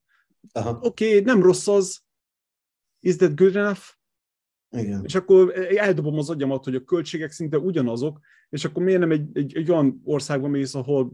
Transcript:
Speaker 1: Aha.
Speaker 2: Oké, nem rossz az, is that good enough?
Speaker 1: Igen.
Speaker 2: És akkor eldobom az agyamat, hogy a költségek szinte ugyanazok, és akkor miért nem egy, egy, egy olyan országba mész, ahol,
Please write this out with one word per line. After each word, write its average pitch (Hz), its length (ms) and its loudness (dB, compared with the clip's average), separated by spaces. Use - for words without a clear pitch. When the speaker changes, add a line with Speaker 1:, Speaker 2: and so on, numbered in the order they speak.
Speaker 1:
Aha. 233 300 -6
Speaker 2:
Oké, 220 380 2
nem 208 220 4
rossz 180 260 4
az, 196 320 0
is 185 160 0
that 160 200 2
good 185 200 4
enough? 202 240 0
Speaker 1:
Igen. 101 260 -4
Speaker 2:
És 139 120 -8
akkor 185 380 4
eldobom 156 420 0
az 147 120 -4
agyamat, 135 340 -4
hogy 131 120 -4
a 127 80 -6
költségek 160 480 -4
szinte 156 260 -6
ugyanazok, 147 600 -2
és 147 160 -6
akkor 170 180 -4
miért 185 160 2
nem 165 120 0
egy, 151 220 -2
egy, 143 220 -6
egy 160 160 -2
olyan 143 320 2
országba 143 440 -4
mész, 139 280 -4
ahol, 135 380 -2